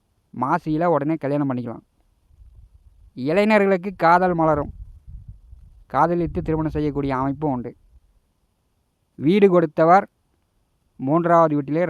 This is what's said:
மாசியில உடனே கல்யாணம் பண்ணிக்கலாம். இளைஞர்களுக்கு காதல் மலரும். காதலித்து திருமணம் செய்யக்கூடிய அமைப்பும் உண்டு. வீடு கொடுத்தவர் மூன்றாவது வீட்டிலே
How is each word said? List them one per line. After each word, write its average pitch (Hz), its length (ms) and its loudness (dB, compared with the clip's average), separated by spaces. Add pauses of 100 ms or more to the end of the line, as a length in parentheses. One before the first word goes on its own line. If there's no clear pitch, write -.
(340)
மாசியில 156 600 -2
உடனே 143 280 -2
கல்யாணம் 143 280 -2
பண்ணிக்கலாம். 120 340 -8 (1300)
இளைஞர்களுக்கு 196 720 0 (140)
காதல் 180 360 4
மலரும். 156 320 0 (1200)
காதலித்து 165 540 0
திருமணம் 156 280 -4
செய்யக்கூடிய 143 460 -4
அமைப்பும் 139 340 -4
உண்டு. 120 160 -8 (1500)
வீடு 190 360 4
கொடுத்தவர் 170 520 4 (920)
மூன்றாவது 165 560 2
வீட்டிலே 147 340 -2